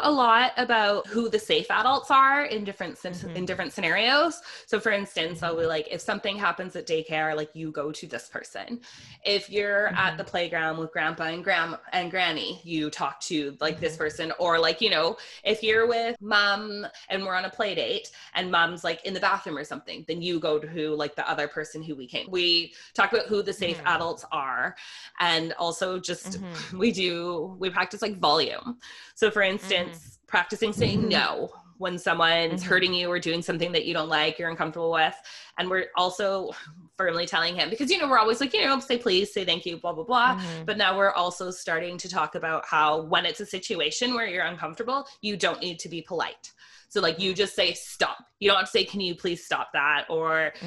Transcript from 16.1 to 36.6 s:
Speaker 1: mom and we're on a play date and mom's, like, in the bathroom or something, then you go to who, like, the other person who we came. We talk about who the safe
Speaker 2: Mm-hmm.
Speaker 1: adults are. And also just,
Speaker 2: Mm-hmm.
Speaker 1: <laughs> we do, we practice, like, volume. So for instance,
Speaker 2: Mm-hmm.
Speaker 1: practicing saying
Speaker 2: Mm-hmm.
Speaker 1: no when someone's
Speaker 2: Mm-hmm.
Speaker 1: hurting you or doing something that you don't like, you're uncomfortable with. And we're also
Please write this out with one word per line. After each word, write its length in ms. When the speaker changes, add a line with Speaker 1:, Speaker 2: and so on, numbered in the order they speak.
Speaker 1:
mom 680
and 140
we're 120
on 100
a 40
play 260
date 340
and 180
mom's, 320
like, 220
in 80
the 60
bathroom 360
or 80
something, 440
then 160
you 160
go 180
to 100
who, 280
like, 200
the 120
other 200
person 360
who 120
we 120
came. 240
We 420
talk 200
about 140
who 160
the 100
safe 240
Speaker 2:
Mm-hmm. 100
Speaker 1:
adults 440
are. 440
And 400
also 400
just, 420
Speaker 2:
Mm-hmm. 380
Speaker 1:
<laughs> 40
we 80
do, 680
we 100
practice, 320
like, 160
volume. 640
So 140
for 120
instance, 560
Speaker 2:
Mm-hmm. 300
Speaker 1:
practicing 460
saying 280
Speaker 2:
Mm-hmm. 80
Speaker 1:
no 400
when 220
someone's 640
Speaker 2:
Mm-hmm. 80
Speaker 1:
hurting 240
you 180
or 80
doing 240
something 300
that 120
you 80
don't 160
like, 300
you're 100
uncomfortable 420
with. 220
And 100
we're 260
also 560